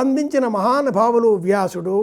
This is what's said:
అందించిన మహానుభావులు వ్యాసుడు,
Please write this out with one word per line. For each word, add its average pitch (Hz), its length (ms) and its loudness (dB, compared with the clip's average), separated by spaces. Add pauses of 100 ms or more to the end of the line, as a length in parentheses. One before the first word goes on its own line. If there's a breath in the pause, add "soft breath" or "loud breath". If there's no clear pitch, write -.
అందించిన 269 480 0
మహానుభావులు 233 840 0 (140)
వ్యాసుడు, 185 580 -2